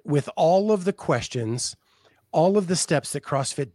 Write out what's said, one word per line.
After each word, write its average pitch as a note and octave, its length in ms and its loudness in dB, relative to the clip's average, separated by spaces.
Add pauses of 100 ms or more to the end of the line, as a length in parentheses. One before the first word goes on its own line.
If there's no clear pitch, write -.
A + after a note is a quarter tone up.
with C#3+ 320 0
all F#3+ 360 4
of F#3 120 0
the G3 80 0
questions, A#2+ 840 -4 (580)
all F#3 260 4
of F#3 80 0
the F3 100 0
steps - 360 0
that C#3+ 120 -6
CrossFit C3+ 500 -4